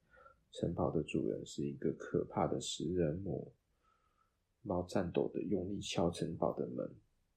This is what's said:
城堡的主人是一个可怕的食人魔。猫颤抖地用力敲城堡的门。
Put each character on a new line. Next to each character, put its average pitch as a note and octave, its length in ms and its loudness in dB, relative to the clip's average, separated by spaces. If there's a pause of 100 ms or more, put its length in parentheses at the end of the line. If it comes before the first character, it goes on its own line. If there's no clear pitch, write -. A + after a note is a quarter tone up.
(520)
城 E2+ 220 -2
堡 E2+ 160 4
的 D2+ 140 2
主 A#1+ 260 0
人 G1+ 160 -2
是 - 180 -6
一 C#2+ 100 -2
个 C#2 200 0
可 - 320 0
怕 F2+ 220 2
的 - 120 0
食 - 340 -2
人 E2 240 4
魔。 F#2 340 -4 (1120)
猫 F2+ 240 0
颤 F2+ 260 0
抖 C2 220 4
地 - 80 0
用 F#2 280 0
力 G#2 100 -4
敲 F2 300 2
城 E2+ 260 -2
堡 E2+ 180 2
的 - 140 -2
门。 A1+ 280 -4 (420)